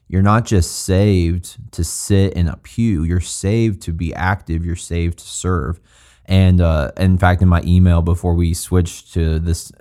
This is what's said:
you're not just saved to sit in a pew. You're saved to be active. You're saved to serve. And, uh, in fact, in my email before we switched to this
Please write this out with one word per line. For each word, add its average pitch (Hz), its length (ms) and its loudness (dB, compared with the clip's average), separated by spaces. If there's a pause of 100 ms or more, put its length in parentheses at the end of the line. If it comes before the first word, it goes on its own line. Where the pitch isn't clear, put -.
you're 95 120 0
not 104 240 4
just - 340 0
saved 92 920 0
to 85 140 -6
sit 98 480 0
in 85 160 0
a - 80 -8
pew. 104 460 -4
You're 87 180 0
saved 107 600 -2
to 87 100 -6
be 82 200 -6
active. 85 520 -4
You're 85 100 -4
saved 85 440 -4
to - 60 -20
serve. 85 540 -4 (460)
And, 92 360 4
uh, 80 360 0
in 92 200 2
fact, 90 240 2
in 92 60 4
my 87 180 4
email 87 360 4
before 85 340 0
we 85 180 0
switched - 600 -4
to 80 260 0
this 82 420 -4